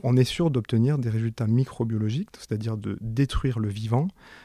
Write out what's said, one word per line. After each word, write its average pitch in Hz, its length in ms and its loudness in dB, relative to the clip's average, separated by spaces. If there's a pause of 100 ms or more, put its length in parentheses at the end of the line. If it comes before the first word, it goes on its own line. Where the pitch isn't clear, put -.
on 123 140 4
est 127 80 6
sûr 170 260 0
d'obtenir 123 460 2
des 120 120 -2
résultats 110 380 -2
microbiologiques, 113 920 0
c'est-à-dire 110 380 -4
de 101 240 -6
détruire 117 600 0
le 107 100 0
vivant, 113 400 0 (360)